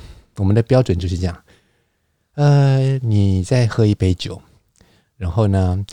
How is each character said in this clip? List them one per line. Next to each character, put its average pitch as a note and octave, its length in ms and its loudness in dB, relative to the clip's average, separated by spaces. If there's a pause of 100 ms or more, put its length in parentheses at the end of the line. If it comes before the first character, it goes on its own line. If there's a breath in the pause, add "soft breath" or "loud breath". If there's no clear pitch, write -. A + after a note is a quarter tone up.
(360 soft breath)
我 G2+ 80 -4
们 G2 100 0
的 A2+ 80 2
标 B2+ 200 2
准 F2 160 -2
就 F2+ 80 -4
是 F2 100 -2
这 F2+ 100 -4
样。 F2 100 -8 (1000)
呃， C#3 640 2
你 G2+ 440 0
再 B2 240 0
喝 A2 200 0
一 G#2 80 2
杯 F#2 180 0
酒， - 280 -10 (760)
然 F2 140 -8
后 G#2+ 160 0
呢， F#2+ 460 0